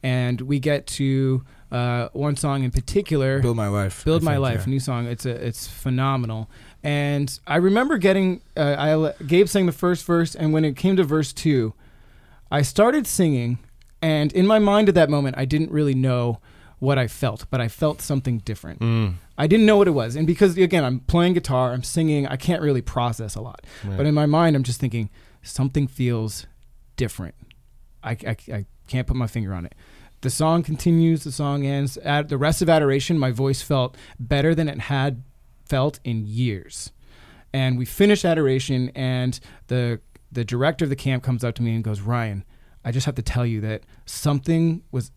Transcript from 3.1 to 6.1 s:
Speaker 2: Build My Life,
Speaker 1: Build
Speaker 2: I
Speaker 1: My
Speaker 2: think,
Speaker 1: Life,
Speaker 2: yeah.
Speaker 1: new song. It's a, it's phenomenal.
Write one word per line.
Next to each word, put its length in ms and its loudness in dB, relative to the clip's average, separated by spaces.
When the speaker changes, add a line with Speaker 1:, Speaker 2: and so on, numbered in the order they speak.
Speaker 2:
Build 160 2
My 120 -2
Life, 360 -2
Speaker 1:
Build 180 2
Speaker 2:
I 20 -2
Speaker 1:
My 80 2
Speaker 2:
think, 100 0
Speaker 1:
Life, 240 0
Speaker 2:
yeah. 40 -2
Speaker 1:
new 100 0
song. 260 -4
It's 180 -8
a, 60 -4
it's 220 -8
phenomenal. 840 -2